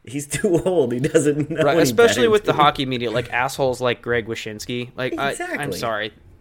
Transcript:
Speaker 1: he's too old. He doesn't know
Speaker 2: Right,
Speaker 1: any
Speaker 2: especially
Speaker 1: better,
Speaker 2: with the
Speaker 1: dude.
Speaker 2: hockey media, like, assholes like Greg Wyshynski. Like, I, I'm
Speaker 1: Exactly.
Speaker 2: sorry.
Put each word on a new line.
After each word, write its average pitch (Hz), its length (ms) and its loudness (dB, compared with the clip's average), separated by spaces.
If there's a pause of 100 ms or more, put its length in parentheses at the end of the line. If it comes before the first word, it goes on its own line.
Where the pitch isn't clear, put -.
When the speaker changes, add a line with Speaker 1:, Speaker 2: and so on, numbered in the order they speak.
Speaker 1:
he's 139 220 -10
too 170 380 0
old. 160 280 2
He 123 60 -2
doesn't 147 520 2
know 160 120 -2
Speaker 2:
Right, 147 120 4
Speaker 1:
any 165 80 4
Speaker 2:
especially 226 400 4
Speaker 1:
better, 233 80 4
Speaker 2:
with 208 140 4
the - 80 0
Speaker 1:
dude. 147 80 0
Speaker 2:
hockey 147 260 4
media, 120 260 -4
like, 120 200 -2
assholes 127 480 -2
like 123 220 -2
Greg 120 240 -2
Wyshynski. 113 720 -8
Like, 127 200 -4
I, 139 100 -2
I'm 139 40 0
Speaker 1:
Exactly. 147 480 -6
Speaker 2:
sorry. 110 340 -4 (280)